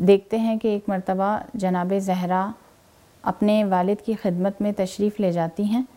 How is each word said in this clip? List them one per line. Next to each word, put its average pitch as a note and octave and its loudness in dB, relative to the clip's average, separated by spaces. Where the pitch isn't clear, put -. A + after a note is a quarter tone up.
देखते G3 4
हैं A3+ 0
कि A3+ -2
एक G#3 -2
मरतबा F#3+ 0
जनाब F3+ 0
ज़हरा F#3 -2
अपने G#3 2
वालिद F#3+ 2
की A3+ -4
खिदमत G3 -2
में G#3 0
तशरीफ़ G3+ -2
ले F#3+ 2
जाती E3+ -2
हैं A#3 0